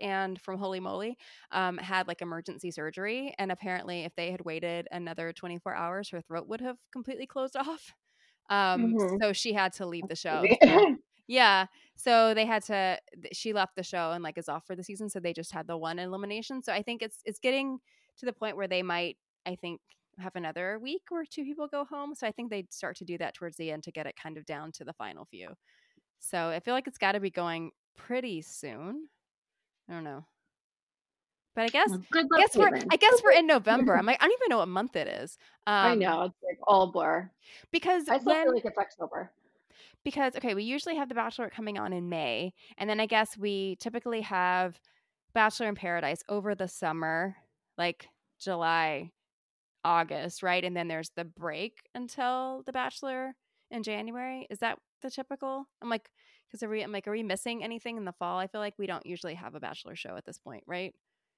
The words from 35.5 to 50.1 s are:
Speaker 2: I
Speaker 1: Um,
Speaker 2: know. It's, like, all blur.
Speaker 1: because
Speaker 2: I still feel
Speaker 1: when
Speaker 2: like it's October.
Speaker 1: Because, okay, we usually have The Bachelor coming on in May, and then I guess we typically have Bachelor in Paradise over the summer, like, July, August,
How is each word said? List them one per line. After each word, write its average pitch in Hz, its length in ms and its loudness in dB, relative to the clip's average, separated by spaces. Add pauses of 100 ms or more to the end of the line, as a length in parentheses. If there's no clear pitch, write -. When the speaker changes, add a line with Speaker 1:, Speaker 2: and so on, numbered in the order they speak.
Speaker 2:
I 208 60 2
Speaker 1:
Um, 208 280 6
Speaker 2:
know. 175 240 4
It's, 185 200 -4
like, 180 240 -6
all 190 240 8
blur. 170 400 0 (400)
Speaker 1:
because 339 380 2
Speaker 2:
I 285 100 4
still 277 140 4
feel 311 120 4
Speaker 1:
when 254 100 6
Speaker 2:
like 226 100 0
it's 208 120 -4
October. 185 540 -6 (720)
Speaker 1:
Because, 269 320 0
okay, 247 180 -2
we 196 100 -2
usually 294 320 -4
have 285 140 -2
The 240 60 -10
Bachelor 226 340 -2
coming 208 300 -6
on 208 140 -4
in 175 160 -4
May, 156 440 -2 (240)
and 202 120 -4
then 214 100 0
I 220 80 2
guess 220 300 2
we 196 400 -2
typically 233 440 -6
have 180 580 0 (540)
Bachelor 220 340 2
in 208 80 -2
Paradise 170 540 -2
over 208 260 -2
the 190 120 -4
summer, 165 680 -2 (420)
like, 170 300 -2 (320)
July, 165 720 0 (720)
August, 165 600 0